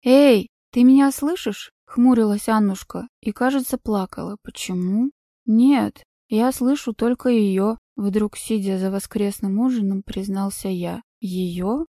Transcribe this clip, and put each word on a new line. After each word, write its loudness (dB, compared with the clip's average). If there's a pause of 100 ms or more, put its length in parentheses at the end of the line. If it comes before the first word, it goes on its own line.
«Эй, 6 (240)
ты 4
меня 6
слышишь?» — -6 (140)
хмурилась 2
Аннушка -2 (100)
и, -6
кажется, -2
плакала. -6
«Почему?» -4 (340)
«Нет, 2 (280)
я 0
слышу -2
только -2
её», 2 (220)
вдруг, -2
сидя -4
за -2
воскресным -4
ужином, -2
признался -8
я. -6 (180)
«Её? -4 (140)